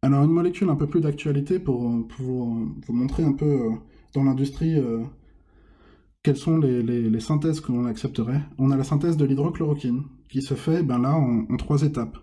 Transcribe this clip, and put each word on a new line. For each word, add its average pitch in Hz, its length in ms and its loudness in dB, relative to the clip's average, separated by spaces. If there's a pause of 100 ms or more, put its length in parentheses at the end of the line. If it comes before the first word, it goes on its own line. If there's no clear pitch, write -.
Alors 139 220 4
une 160 80 6
molécule 175 360 2
un 151 80 2
peu 147 100 -2
plus 165 140 0
d'actualité 147 580 -2
pour, 120 480 -2
pour 127 200 -10
vous, 117 480 -4 (120)
vous - 60 -6
montrer 127 320 0
un 147 80 4
peu, 143 140 0
euh, 127 240 2 (440)
dans 139 100 2
l'industrie, 139 540 0
euh, 117 240 -2 (1200)
quelles 143 140 2
sont 160 220 2
les, 127 240 2
les, 117 260 0
les 110 120 2
synthèses 151 400 0
que - 120 -4
l'on 120 140 0
accepterait. 120 560 -4 (160)
On 135 120 4
a 139 60 4
la 131 80 0
synthèse 151 320 0
de 147 80 4
l'hydrochloroquine, 143 760 0 (260)
qui 135 140 -4
se 139 100 -4
fait, 160 300 0
ben 123 160 0
là, 135 180 2
en, 120 340 2
en 127 60 0
trois 143 260 0
étapes. 143 400 -2